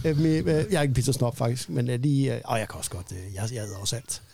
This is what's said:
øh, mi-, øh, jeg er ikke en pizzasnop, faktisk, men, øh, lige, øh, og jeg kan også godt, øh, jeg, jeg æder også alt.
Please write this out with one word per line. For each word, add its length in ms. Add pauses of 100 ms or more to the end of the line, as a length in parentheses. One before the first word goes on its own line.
øh, 140
mi-, 40
øh, 240
jeg 100 (160)
er 100
ikke 80
en 40
pizzasnop, 420
faktisk, 320
men, 220
øh, 100
lige, 340
øh, 100
og 140
jeg 100
kan 100
også 120
godt, 220
øh, 220
jeg, 180
jeg 140
æder 100
også 200
alt. 260 (120)